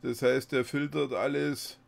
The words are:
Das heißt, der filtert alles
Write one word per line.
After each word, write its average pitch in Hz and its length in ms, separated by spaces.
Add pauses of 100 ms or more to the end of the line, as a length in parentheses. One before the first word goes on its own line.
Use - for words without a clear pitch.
Das 120 180
heißt, 127 320
der 127 140
filtert 143 480
alles 143 720